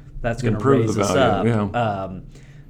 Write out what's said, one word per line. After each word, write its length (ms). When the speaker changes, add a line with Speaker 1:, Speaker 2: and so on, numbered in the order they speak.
Speaker 1:
that's 220
gonna 140
Speaker 2:
Improve 300
Speaker 1:
raise 100
Speaker 2:
the 60
Speaker 1:
us 100
Speaker 2:
value, 400
Speaker 1:
up. 220
Speaker 2:
yeah. 60
Speaker 1:
Um, 200